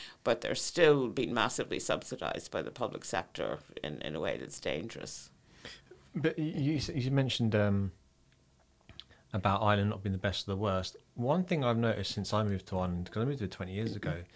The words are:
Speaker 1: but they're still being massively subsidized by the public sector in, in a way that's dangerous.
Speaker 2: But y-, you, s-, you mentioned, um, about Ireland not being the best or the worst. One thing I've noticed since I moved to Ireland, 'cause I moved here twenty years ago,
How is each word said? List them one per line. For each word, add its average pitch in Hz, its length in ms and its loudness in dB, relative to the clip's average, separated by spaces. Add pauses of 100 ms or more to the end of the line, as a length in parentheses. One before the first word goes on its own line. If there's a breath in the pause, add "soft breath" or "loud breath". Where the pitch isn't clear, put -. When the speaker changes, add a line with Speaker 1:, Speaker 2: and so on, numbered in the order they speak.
(240 loud breath)
Speaker 1:
but 120 180 2
they're - 140 -2
still 147 540 6
being 113 240 -2
massively - 460 0
subsidized - 720 -4
by 90 100 -2
the - 100 -8
public - 340 -6
sector - 540 -4 (240)
in, - 180 -6
in 76 140 -6
a 78 40 -4
way 82 180 -2
that's - 220 -10
dangerous. - 720 -6 (840 loud breath)
Speaker 2:
But 151 220 0
y-, 156 180 -2
you, 151 220 2
s-, - 120 -2
you 131 220 0
mentioned, 123 440 4
um, 101 360 4 (1400 soft breath)
about 101 300 2
Ireland 104 300 4
not 101 100 -6
being 98 120 0
the 92 60 -2
best - 280 -2
or 101 40 0
the 95 60 0
worst. 95 400 0 (160)
One 139 300 2
thing 170 200 0
I've 120 140 4
noticed 113 360 2
since 98 200 -2
I 107 100 4
moved 101 240 0
to 92 120 0
Ireland, 90 320 -2
'cause 107 100 -2
I 120 40 0
moved 139 140 -2
here 104 80 -2
twenty 92 260 -8
years 107 220 -2
ago, - 200 -4 (200 soft breath)